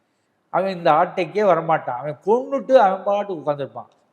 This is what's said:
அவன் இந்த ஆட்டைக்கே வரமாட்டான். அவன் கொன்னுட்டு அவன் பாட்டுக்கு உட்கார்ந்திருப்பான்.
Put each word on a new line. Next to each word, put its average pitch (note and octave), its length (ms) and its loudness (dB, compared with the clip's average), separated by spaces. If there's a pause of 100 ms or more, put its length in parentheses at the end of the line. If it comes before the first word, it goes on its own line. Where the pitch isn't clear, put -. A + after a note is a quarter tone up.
(540)
அவன் F#3 240 0
இந்த E3+ 140 2
ஆட்டைக்கே F3 540 0
வரமாட்டான். D#3+ 560 0
அவன் D3 240 -10
கொன்னுட்டு C4 500 0
அவன் F#3+ 280 4
பாட்டுக்கு G3+ 380 -4
உட்கார்ந்திருப்பான். C3+ 500 -6 (220)